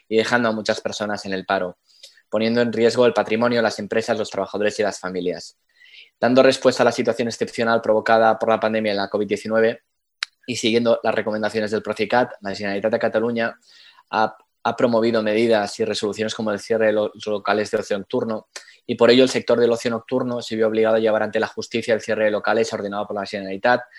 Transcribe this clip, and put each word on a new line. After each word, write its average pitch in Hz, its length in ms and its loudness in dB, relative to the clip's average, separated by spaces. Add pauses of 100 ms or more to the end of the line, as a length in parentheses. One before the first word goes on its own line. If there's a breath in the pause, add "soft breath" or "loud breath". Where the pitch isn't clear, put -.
y 107 80 0
dejando 117 320 2
a 110 40 0
muchas 110 280 -2
personas 104 440 -6
en 98 100 -6
el 92 100 -6
paro, 92 340 -2 (500 loud breath)
poniendo 113 340 0
en 117 100 0
riesgo 113 340 4
el 117 60 4
patrimonio, 117 500 0
las 107 160 0
empresas, 110 400 -2
los 104 120 -6
trabajadores 101 500 -2
y - 20 0
las 98 160 -2
familias. 90 580 -6 (640 loud breath)
Dando 127 220 6
respuesta 131 400 4
a 120 40 6
la 120 60 4
situación 117 360 -2
excepcional 117 520 -2
provocada 110 580 2
por 113 100 -2
la 110 120 2
pandemia 110 320 0
de 98 60 -2
la 98 100 -4
covid 104 180 -2
diecinueve 110 560 0 (640)
y 120 80 -6
siguiendo 117 480 2
las 110 100 0
recomendaciones 107 560 -2
del 104 120 -2
Procicat, 117 580 0
la 98 160 -8
Generalitat 101 360 -2
de 117 60 0
Cataluña 117 600 -2 (520 soft breath)
ha, 107 260 0 (260)
ha 117 140 -2
promovido 117 460 2
medidas 107 580 0
y 113 40 -2
resoluciones 107 500 -4
como 107 180 -4
el 101 80 -4
cierre 110 260 0
de 107 60 4
los 107 340 -2
locales 104 440 -2
de 110 80 0
ocio 101 200 -4
nocturno 113 500 -6 (380 loud breath)
y 120 80 -4
por 117 160 6
ello 127 120 8
el 131 60 6
sector 120 320 0
del 117 100 4
ocio 117 200 -2
nocturno 120 500 -4
se 113 160 -8
vio 110 100 2
obligado 110 300 2
a - 20 2
llevar 107 240 2
ante 107 160 -2
la 107 80 0
justicia 113 460 -4
el 107 80 2
cierre 110 240 -2
de 107 60 2
locales 107 420 0
ordenado 101 340 -6
por 104 100 -8
la 98 100 -6
Generalitat, 98 560 0 (160 loud breath)